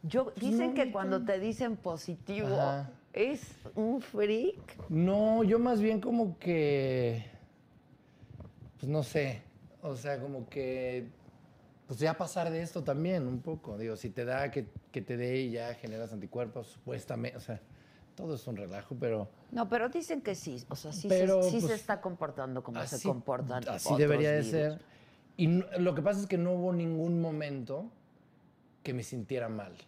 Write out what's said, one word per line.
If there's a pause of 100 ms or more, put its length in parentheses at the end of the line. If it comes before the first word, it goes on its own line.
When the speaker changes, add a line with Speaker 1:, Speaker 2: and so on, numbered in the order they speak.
Speaker 1:
Yo,
Speaker 2:
Pues
Speaker 1:
dicen
Speaker 2:
no,
Speaker 1:
que
Speaker 2:
ni
Speaker 1:
cuando
Speaker 2:
tanto.
Speaker 1:
te
dicen
positivo,
Speaker 2:
Ajá. (220)
Speaker 1:
¿es (340)
un
freak?
Speaker 2:
No,
yo
más
bien
como
que, (1500)
pues
no
sé, (400)
o
sea,
como
que, (800)
pues
ya
pasar
de
esto
también
un
poco.
Digo,
si
te
da,
que, (260)
que
te
dé
y
ya
generas
anticuerpos,
supuestamente,
o
sea, (540)
todo
es
un
relajo,
pero (220)
Speaker 1:
No,
pero
dicen
que
sí,
o
sea,
sí
Speaker 2:
Pero,
Speaker 1:
se,
sí
se
Speaker 2:
pues,
Speaker 1:
está
comportando
como
se
Speaker 2:
así,
Speaker 1:
comportan
Speaker 2:
así
Speaker 1:
otros
Speaker 2:
debería
de
Speaker 1:
virus.
Speaker 2:
ser. (560)
Y
no, (140)
lo
que
pasa
es
que
no
hubo
ningún
momento (960)
que
me
sintiera
mal. (140)